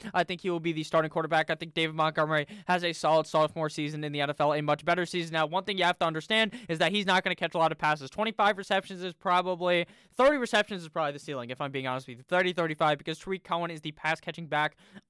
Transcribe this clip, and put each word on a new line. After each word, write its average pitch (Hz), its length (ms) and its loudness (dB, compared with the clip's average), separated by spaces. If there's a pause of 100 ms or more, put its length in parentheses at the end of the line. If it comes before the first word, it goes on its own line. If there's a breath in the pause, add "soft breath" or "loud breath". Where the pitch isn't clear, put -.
(140 loud breath)
I 180 100 2
think 180 160 -4
he 190 100 -2
will 170 120 -2
be 165 100 -2
the 156 120 -4
starting 160 280 2
quarterback. 160 380 0
I 160 60 0
think 165 180 -12
David 160 200 0
Montgomery 156 540 0 (200 loud breath)
has 180 180 2
a 170 80 0
solid 160 340 2
sophomore 156 420 0
season 151 360 -6
in 147 80 -6
the 147 80 -2
N 143 80 0
F 147 100 -6
L, 147 140 4
a 151 80 0
much 147 240 0
better 175 200 2
season. 165 280 -4
Now, 160 120 2
one 180 200 -2
thing 202 120 -2
you 180 60 2
have 175 160 2
to 180 60 2
understand 196 480 0 (160 loud breath)
is 160 100 -2
that 175 140 4
he's 202 120 0
not 185 200 2
gonna 180 100 0
catch 165 180 -4
a 180 40 -2
lot 160 160 4
of 156 40 -8
passes. 151 320 0
Twenty-five 208 480 0
receptions 190 460 -4
is 180 100 -8
probably, 180 760 2 (280 loud breath)
thirty 285 220 6
receptions 208 460 0
is 160 60 -14
probably 151 220 -2
the 143 80 -10
ceiling, 127 300 -8
if 127 100 -8
I'm 143 120 -4
being 135 140 -4
honest 131 220 -4
with 120 120 -14
you. 131 40 -20
Thirty, 180 300 2
thirty-five, 156 440 2
because 160 220 -8
Tariq 190 240 -6
Cohen 170 280 -2
is 156 100 -12
the 156 100 -8
pass 156 300 -4
catching 170 260 -10
back 151 300 0 (320 loud breath)